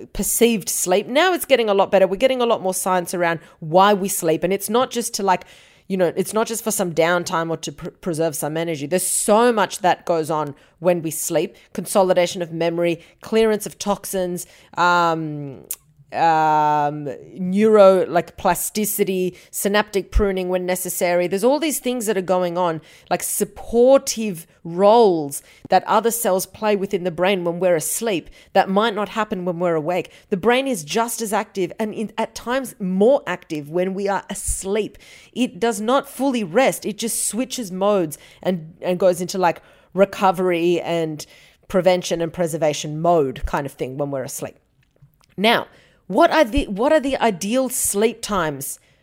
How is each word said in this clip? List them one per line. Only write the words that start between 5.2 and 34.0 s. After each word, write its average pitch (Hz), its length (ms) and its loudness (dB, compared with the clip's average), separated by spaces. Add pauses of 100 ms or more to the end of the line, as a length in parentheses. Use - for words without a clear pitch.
like, 185 220 0 (420)
you 190 100 -4
know, 175 200 2
it's 190 180 -4
not 220 140 0
just 226 160 -6
for 226 60 -2
some 185 220 -4
downtime 165 580 0
or 160 80 -2
to 160 140 -10
pr-, 156 180 -14
preserve 165 440 -4
some 151 220 -6
energy. 165 300 -4
There's 180 200 -2
so 233 460 4
much 208 260 0
that - 280 0
goes 160 240 -2
on 151 240 -2 (260)
when 175 220 2
we 160 80 -4
sleep. - 460 -2 (160)
Consolidation 185 720 2
of 165 100 -6
memory, 170 480 0 (220)
clearance 220 420 2
of - 140 -12
toxins, 185 680 -4 (280)
um, 160 920 0 (460)
um, 151 960 2 (260)
neuro, 190 720 6
like, 165 320 -2
plasticity, 185 1000 -2 (140)
synaptic 202 580 -2
pruning 190 380 0
when 180 180 -2
necessary. 180 640 0
There's 190 160 -2
all 269 160 4
these 302 180 -2
things 247 280 -4
that 208 100 0
are 196 40 0
going 180 380 0
on, 165 220 0 (280)
like, 180 140 -2
supportive 226 1200 2 (200)
roles 180 760 4 (280)
that 185 160 4
other 214 260 2
cells 190 360 -2
play 214 280 -2
within 196 300 -4
the 175 80 -2
brain 180 320 0
when 170 160 -2
we're 180 160 4
asleep 175 520 -4 (260)
that 190 140 4
might 202 240 2
not 196 180 -4
happen 214 340 -4
when 175 160 -4
we're 170 160 0
awake. 160 340 -4 (200)
The 208 60 0
brain 247 300 2
is 226 160 -4
just 226 400 -4
as 202 100 -4
active 196 460 -4
and 214 160 -4
in, 208 240 -6
at 226 160 -6
times 254 460 -6
more 202 440 2
active 151 460 -8
when 180 240 -2
we 196 140 -4